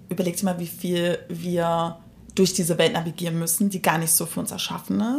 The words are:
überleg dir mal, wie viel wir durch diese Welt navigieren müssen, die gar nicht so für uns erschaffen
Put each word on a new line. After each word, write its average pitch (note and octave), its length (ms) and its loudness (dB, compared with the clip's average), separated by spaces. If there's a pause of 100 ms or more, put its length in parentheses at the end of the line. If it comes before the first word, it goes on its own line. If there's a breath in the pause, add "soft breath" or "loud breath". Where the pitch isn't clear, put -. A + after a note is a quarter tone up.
überleg F3 280 -2
dir G3+ 80 -2
mal, F3 140 0
wie F3 80 -4
viel F3 600 0
wir E3+ 720 0 (380)
durch F#3+ 180 6
diese E3 240 0
Welt E3 160 6
navigieren E3 460 -2
müssen, F3+ 300 2
die F#3 120 -4
gar D#3+ 160 4
nicht E3 140 0
so E3 140 2
für - 140 -6
uns - 120 -6
erschaffen F#3 500 -2 (180)